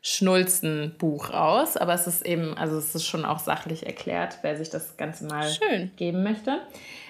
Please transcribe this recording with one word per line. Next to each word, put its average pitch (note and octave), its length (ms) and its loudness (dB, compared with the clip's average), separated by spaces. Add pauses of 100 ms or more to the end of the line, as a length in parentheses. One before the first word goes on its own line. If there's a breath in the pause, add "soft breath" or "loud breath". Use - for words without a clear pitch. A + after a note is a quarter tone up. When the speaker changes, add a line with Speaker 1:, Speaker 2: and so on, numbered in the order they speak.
Speaker 1:
Schnulzenbuch D#3+ 1300 2
aus, F#3 460 4
aber F3 180 4
es F3 120 0
ist - 180 -2
eben, E3 320 0
also D#3 200 0
es D3+ 180 -4
ist D#3+ 120 -2
schon D#3+ 180 -2
auch D#3 140 0
sachlich D#3+ 480 -4
erklärt, - 560 -4
wer D3+ 140 0
sich D#3+ 140 -6
das - 260 -8
Ganze D#3 300 -8
mal D3+ 240 -2
Speaker 2:
Schön. F#3+ 460 0
Speaker 1:
geben F3 260 0
möchte. G#3+ 360 0 (520 loud breath)